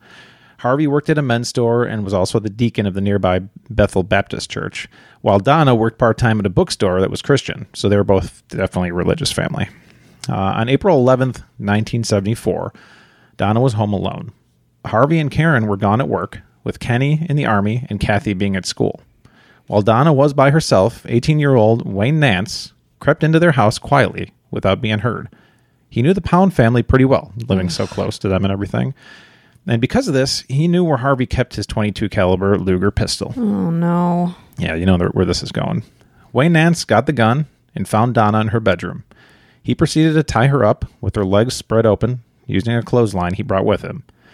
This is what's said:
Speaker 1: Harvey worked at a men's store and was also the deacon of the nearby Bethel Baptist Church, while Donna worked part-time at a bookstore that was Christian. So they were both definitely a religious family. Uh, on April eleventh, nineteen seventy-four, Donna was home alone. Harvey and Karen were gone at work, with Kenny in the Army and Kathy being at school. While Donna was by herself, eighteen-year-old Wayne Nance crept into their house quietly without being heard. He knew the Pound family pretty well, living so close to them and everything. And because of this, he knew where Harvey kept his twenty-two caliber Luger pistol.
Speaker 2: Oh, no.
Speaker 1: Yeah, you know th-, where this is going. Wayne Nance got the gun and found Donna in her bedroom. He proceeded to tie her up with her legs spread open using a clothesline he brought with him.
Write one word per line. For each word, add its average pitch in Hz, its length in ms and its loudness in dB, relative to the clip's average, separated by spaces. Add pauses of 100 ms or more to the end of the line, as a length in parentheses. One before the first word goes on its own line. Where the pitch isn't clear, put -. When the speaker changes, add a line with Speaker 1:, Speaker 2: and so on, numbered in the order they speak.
(580)
Speaker 1:
Harvey 143 280 0
worked 143 220 0
at 160 80 2
a 151 60 0
men's 120 260 0
store 120 360 0
and 107 200 -4
was 95 80 -4
also 98 260 0
the 104 120 -4
deacon 113 340 -2
of 98 80 0
the 98 80 -4
nearby 98 400 2 (300)
Bethel 101 320 2
Baptist - 480 -2
Church, - 380 -10 (340)
while 101 160 4
Donna 139 360 4
worked 113 240 0
part-time 113 420 2
at 98 40 -2
a 98 60 0
bookstore 95 500 0
that 98 100 0
was 101 120 -8
Christian. - 500 -2
So - 160 -4
they 101 80 4
were 101 80 2
both 95 440 -2
definitely 90 420 -4
a 87 40 -8
religious - 380 -2
family. - 360 -4 (600)
Uh, - 60 -4
on 98 340 -2
April 147 300 2
eleventh, 127 440 0 (160)
nineteen 110 460 -2
seventy-four, 98 680 -2 (640)
Donna 104 220 0
was 131 120 2
home 104 220 -2
alone. 95 380 -6 (520)
Harvey 143 340 2
and 147 120 0
Karen 156 360 2
were 101 120 -2
gone 107 220 2
at 147 100 -2
work, 92 300 -4 (220)
with - 160 -8
Kenny 143 500 0
in 147 80 -2
the 139 100 -2
Army 107 420 0
and 104 100 -6
Kathy 104 360 0
being 98 200 -2
at 90 120 -6
school. - 340 -4 (640)
While 107 140 0
Donna 117 320 4
was 139 220 2
by 139 160 4
herself, 120 580 2
eighteen-year-old 127 840 2
Wayne 120 300 0
Nance 107 520 -2 (260)
crept - 260 0
into 160 140 4
their 170 140 4
house 117 260 2
quietly 107 520 0 (200)
without 98 320 -2
being 107 160 -2
heard. 98 320 -6 (580)
He 117 140 -4
knew 156 100 4
the 196 80 0
Pound 185 320 2
family 120 300 2
pretty 131 240 4
well, 131 260 0 (160)
living 92 220 0
so 98 160 -4
close 98 320 -6
to 104 100 -4
them 95 160 0
and 98 80 -2
everything. 113 400 -4 (720)
And 120 140 -2
because 240 280 0
of 147 60 -2
this, 131 340 -2
he 147 200 0
knew 175 160 2
where 156 140 0
Harvey 127 280 0
kept - 300 -4
his 107 100 -6
twenty-two 104 440 -2
caliber 95 480 2
Luger 92 320 0
pistol. - 460 -4
Speaker 2:
Oh, 202 340 -2
no. 175 640 0 (240)
Speaker 1:
Yeah, 80 160 -4
you 85 120 -4
know 92 120 4
th-, 87 140 0
where 92 140 0
this 87 160 -2
is - 100 -10
going. - 300 -4 (500)
Wayne 147 200 2
Nance 165 320 2
got 113 220 2
the 160 60 -2
gun 123 340 0 (280)
and 98 140 -6
found 117 260 0
Donna 107 260 2
in 107 80 -2
her 117 120 -2
bedroom. 170 440 -4 (580)
He 123 120 -2
proceeded 156 400 2
to 156 80 2
tie 117 240 0
her 139 180 2
up - 220 0 (160)
with 92 140 -4
her 104 80 0
legs 104 300 2
spread 110 300 0
open 113 380 0 (240)
using 113 280 -2
a 117 80 0
clothesline 98 520 0
he 104 80 -8
brought 95 240 -2
with 101 160 0
him. - 200 -12 (320)